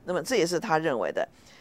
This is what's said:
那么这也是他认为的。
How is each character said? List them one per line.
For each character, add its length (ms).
那 60
么 100
这 140
也 100
是 140
他 180
认 200
为 140
的。 140